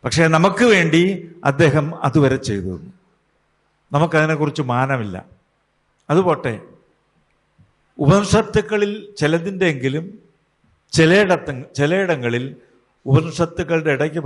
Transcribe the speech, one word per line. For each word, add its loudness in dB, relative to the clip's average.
പക്ഷേ 0
നമുക്ക് 2
വേണ്ടി 4
അദ്ദേഹം 2
അതുവരെ 2
ചെയ്തു -6
തന്നു. -12
നമുക്കതിനെക്കുറിച്ച് 0
മാനമില്ല. -4
അതുപോട്ടെ, 0
ഉപനിഷത്തുക്കളിൽ 2
ചിലതിൻ്റെയെങ്കിലും -2
ചിലയിടത്ത്, 2
ചിലയിടങ്ങളിൽ -2
ഉപനിഷത്തുക്കളുടെ -2
ഇടയ്ക്ക് -2